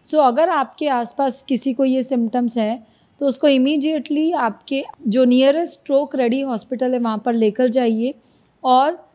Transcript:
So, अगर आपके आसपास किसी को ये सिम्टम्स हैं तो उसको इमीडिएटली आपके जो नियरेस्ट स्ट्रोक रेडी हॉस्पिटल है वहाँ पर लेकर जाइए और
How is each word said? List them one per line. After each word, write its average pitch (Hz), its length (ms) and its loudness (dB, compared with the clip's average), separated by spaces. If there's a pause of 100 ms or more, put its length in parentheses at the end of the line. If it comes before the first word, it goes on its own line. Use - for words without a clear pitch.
So, 302 140 0
अगर 277 300 2
आपके 302 380 -2
आसपास 254 600 -2
किसी 262 260 -2
को 269 120 0
ये 262 180 0
सिम्टम्स 240 540 -2
हैं 226 280 -4 (360)
तो 285 40 -2
उसको 269 220 0
इमीडिएटली 294 840 0
आपके 269 520 -4 (240)
जो 233 180 2
नियरेस्ट 277 540 2
स्ट्रोक 285 360 -2
रेडी 254 260 0
हॉस्पिटल 254 520 -4
है 247 60 -2
वहाँ 220 260 -4
पर 240 80 0
लेकर 220 340 0
जाइए 233 460 0 (500)
और 269 520 2